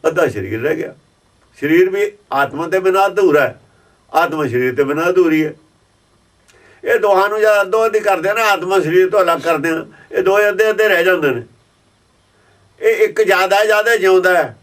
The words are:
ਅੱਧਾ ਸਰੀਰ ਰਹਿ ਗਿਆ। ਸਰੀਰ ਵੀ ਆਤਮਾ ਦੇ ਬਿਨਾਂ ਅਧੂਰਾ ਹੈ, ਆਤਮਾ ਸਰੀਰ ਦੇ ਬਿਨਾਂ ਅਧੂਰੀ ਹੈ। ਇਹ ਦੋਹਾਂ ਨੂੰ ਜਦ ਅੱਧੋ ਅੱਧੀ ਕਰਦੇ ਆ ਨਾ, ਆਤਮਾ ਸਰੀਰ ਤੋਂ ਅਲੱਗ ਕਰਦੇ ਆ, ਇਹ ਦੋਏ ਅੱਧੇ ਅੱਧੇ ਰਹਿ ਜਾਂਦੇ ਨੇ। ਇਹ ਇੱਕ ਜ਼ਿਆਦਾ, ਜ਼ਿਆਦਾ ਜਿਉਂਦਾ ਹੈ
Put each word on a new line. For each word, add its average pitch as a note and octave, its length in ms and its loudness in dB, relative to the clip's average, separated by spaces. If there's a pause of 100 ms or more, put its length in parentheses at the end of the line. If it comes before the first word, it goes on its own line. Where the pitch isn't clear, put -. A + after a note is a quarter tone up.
ਅੱਧਾ D#3+ 200 0
ਸਰੀਰ G#2+ 340 -8
ਰਹਿ D3+ 140 -2
ਗਿਆ। - 200 -10 (640)
ਸਰੀਰ E3+ 300 2
ਵੀ G3+ 220 -2 (220)
ਆਤਮਾ C#3+ 340 -2
ਦੇ F#3+ 120 -2
ਬਿਨਾਂ F#3+ 280 2
ਅਧੂਰਾ F3+ 340 2
ਹੈ, - 200 -4 (520)
ਆਤਮਾ D#3 340 0
ਸਰੀਰ B2 280 -2
ਦੇ C#3+ 80 0
ਬਿਨਾਂ D3 260 -2
ਅਧੂਰੀ D#3+ 360 2
ਹੈ। D3+ 80 -10 (1300)
ਇਹ - 160 0
ਦੋਹਾਂ G3+ 300 2
ਨੂੰ G#3+ 120 -2
ਜਦ G#3 200 4
ਅੱਧੋ G#3+ 240 0
ਅੱਧੀ G#3+ 140 0
ਕਰਦੇ F#3+ 300 -2
ਆ G#3 40 -2
ਨਾ, A3+ 80 -2
ਆਤਮਾ F#3+ 380 0
ਸਰੀਰ F3+ 300 0
ਤੋਂ G3+ 120 0
ਅਲੱਗ E3+ 180 0
ਕਰਦੇ E3 300 -2
ਆ, D#3+ 160 -6 (260)
ਇਹ - 120 -4
ਦੋਏ G#3 260 2
ਅੱਧੇ G#3 200 0
ਅੱਧੇ G#3+ 180 0
ਰਹਿ F3 160 2
ਜਾਂਦੇ D#3+ 280 0
ਨੇ। A#2+ 120 -6 (1400)
ਇਹ A3 140 2
ਇੱਕ G3+ 260 0
ਜ਼ਿਆਦਾ, G3 440 2
ਜ਼ਿਆਦਾ G#3+ 300 2
ਜਿਉਂਦਾ F#3 480 2
ਹੈ B2 200 -8